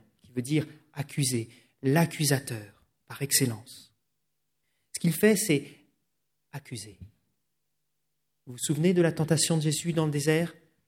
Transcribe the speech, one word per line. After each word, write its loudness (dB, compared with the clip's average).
qui -20
veut -4
dire 0
accuser, -4
l'accusateur 0
par -16
excellence. -2
Ce -12
qu'il 2
fait, 4
c'est 0
accuser. -14
Vous -16
vous -16
souvenez 2
de 4
la 4
tentation 0
de 0
Jésus -2
dans 0
le 0
désert ? « 0